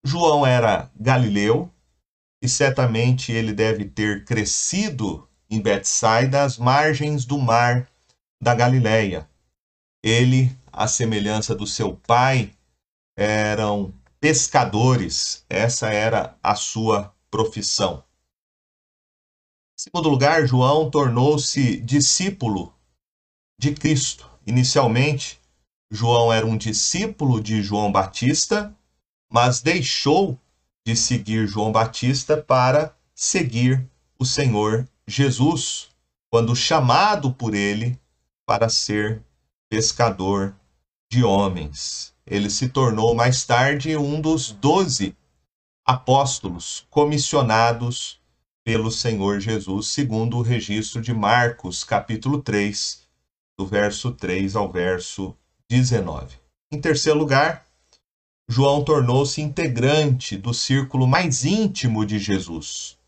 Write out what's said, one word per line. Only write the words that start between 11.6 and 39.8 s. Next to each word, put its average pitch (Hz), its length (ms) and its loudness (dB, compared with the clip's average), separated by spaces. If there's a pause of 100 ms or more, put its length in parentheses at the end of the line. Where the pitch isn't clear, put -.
seu 101 280 -4
pai, 123 600 2 (640)
eram 104 760 0 (260)
pescadores. 117 1300 0
Essa 110 420 -2
era 107 520 -2
a 104 120 0
sua 107 600 -2 (160)
profissão. 104 720 -4 (1800)
Em - 40 -12
segundo 160 260 -2
lugar, 143 380 4
João 131 440 2
tornou-se 135 920 2
discípulo 127 920 -2 (880)
de 143 140 0
Cristo. - 560 -2 (160)
Inicialmente, 127 920 2 (520)
João 117 420 2
era 110 140 2
um 110 100 0
discípulo 131 840 -2
de 107 220 -2
João 104 300 0
Batista, 147 840 -2 (560)
mas 123 300 2
deixou 165 760 0 (460)
de 117 120 0
seguir 110 500 -2
João 107 240 -4
Batista 127 720 0
para 131 540 2 (180)
seguir 127 720 0 (320)
o 131 60 -2
Senhor 113 640 0 (180)
Jesus, 135 840 0 (420)
quando 117 240 2
chamado 147 800 2
por 113 220 -4
ele 104 440 -2 (480)
para 110 220 0
ser 104 540 -2 (460)
pescador 98 840 0 (560)